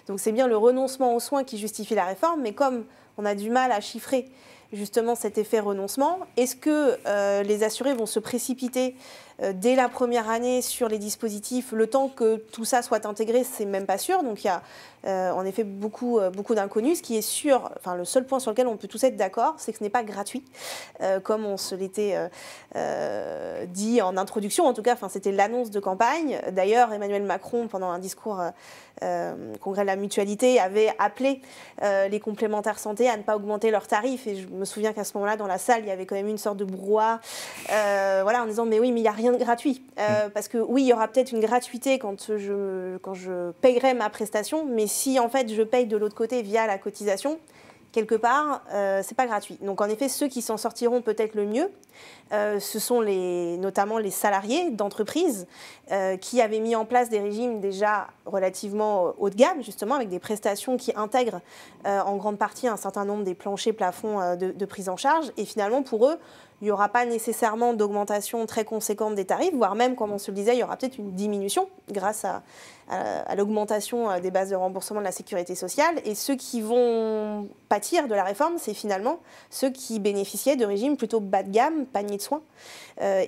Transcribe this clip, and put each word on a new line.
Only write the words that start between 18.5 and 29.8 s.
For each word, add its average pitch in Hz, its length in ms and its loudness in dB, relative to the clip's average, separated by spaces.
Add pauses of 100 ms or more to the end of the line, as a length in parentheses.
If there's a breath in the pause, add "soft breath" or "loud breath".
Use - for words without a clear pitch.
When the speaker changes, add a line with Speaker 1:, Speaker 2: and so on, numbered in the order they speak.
Speaker 1:
lequel 247 160 2
on 220 100 -2
peut 202 100 -12
tous 220 160 -4
être 247 120 4
d'accord, 226 420 0
c'est - 140 -8
que - 80 -10
ce 214 40 -6
n'est 208 60 -4
pas 240 140 0
gratuit, 208 400 -8 (580 loud breath)
euh, 190 180 2
comme 214 260 -2
on 202 120 -2
se - 180 -6
l'était, 190 400 -2
euh, 165 120 -2 (480 loud breath)
euh, 87 880 -4
dit 208 360 2
en 185 160 0
introduction. 208 480 0
En 254 80 4
tout 233 100 -6
cas, 240 100 4
enfin, 214 160 -4
c'était 196 220 -2
l'annonce 214 400 2
de 202 80 -2
campagne. 226 600 2 (120)
D'ailleurs, 214 420 6
Emmanuel 202 300 -2
Macron, 226 440 -2
pendant 185 220 -4
un 175 100 -4
discours, 190 400 -8
euh, 170 100 -2 (540 loud breath)
euh, 170 560 -4
congrès 196 220 -2